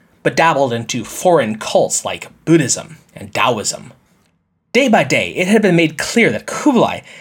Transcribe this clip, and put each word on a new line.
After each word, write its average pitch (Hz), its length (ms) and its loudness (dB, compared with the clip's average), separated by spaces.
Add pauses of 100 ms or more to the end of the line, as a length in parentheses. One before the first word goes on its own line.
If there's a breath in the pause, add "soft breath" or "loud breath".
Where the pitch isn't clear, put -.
(240 soft breath)
but 135 120 -2
dabbled 143 380 2
into 117 300 -6
foreign 123 560 0
cults - 440 0
like 92 280 -10 (120)
Buddhism 156 540 0 (160)
and 101 180 -18
Taoism. 104 640 -4 (800)
Day 262 160 2
by 202 140 4
day, 113 320 -2
it 180 120 -2
had 214 140 4
been 185 140 4
made 165 240 0
clear 208 320 0
that 104 160 -8
Kublai 160 560 0 (180 loud breath)